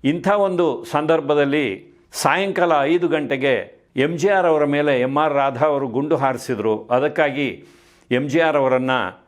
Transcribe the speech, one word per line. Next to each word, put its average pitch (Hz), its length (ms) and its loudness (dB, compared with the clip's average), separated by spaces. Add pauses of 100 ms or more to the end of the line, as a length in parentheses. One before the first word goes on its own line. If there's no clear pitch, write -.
ಇಂಥ 170 240 0
ಒಂದು 190 560 0
ಸಂದರ್ಭದಲ್ಲಿ 147 1120 0 (160)
ಸಾಯಂಕಾಲ 180 600 0 (100)
ಐದು 170 260 0
ಗಂಟೆಗೆ 139 800 -2 (120)
ಎಂ 151 200 0
ಜಿ 156 100 0
ಆರ್ 190 180 2
ಅವರ 156 200 2
ಮೇಲೆ 143 360 0
ಎಂ 131 160 -2
ಆರ್ 151 160 0
ರಾಧಾ 139 320 0
ಅವರು 139 220 0
ಗುಂಡು 139 280 -2
ಹಾರಿಸಿದ್ರು. 117 760 -2
ಅದಕ್ಕಾಗಿ 139 720 -2 (480)
ಎಂ 131 160 0
ಜಿ 139 120 0
ಆರ್ 160 180 2
ಅವರನ್ನ 131 340 0 (360)